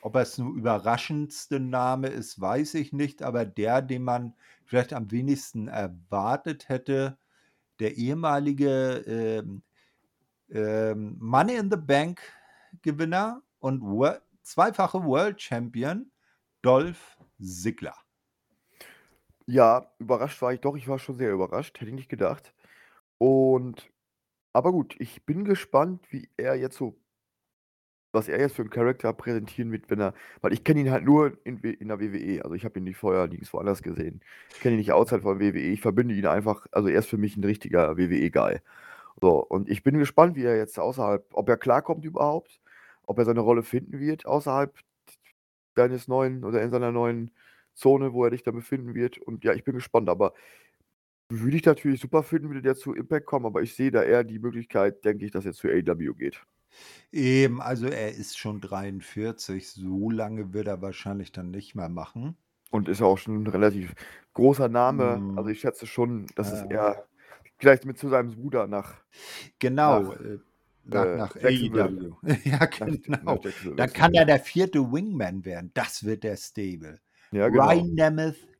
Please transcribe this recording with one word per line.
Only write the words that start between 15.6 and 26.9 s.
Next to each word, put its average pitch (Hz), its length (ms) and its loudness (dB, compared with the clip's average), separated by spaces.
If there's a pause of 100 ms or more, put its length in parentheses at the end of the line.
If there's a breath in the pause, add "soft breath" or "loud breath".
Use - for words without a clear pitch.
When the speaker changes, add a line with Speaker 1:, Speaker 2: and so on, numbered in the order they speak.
Speaker 1:
Dolph 147 560 2 (200)
Ziggler. 92 560 -8 (1500 soft breath)
Speaker 2:
Ja, 123 520 6
überrascht 120 420 -2
war 127 120 0
ich 123 80 -6
doch. 143 160 -2
Ich 127 120 -12
war 135 100 -4
schon 127 180 -10
sehr 120 160 -2
überrascht. 92 460 -4
Hätte 113 120 -12
ich 135 60 -12
nicht 131 120 -14
gedacht. - 460 -4 (640 soft breath)
Und, 131 720 2 (600)
aber 151 200 4
gut, 165 260 -2
ich - 280 -12
bin 175 180 -4
gespannt, 180 680 0
wie 139 260 -14
er 131 180 -2
jetzt 131 220 -6
so, 120 200 -6 (1160)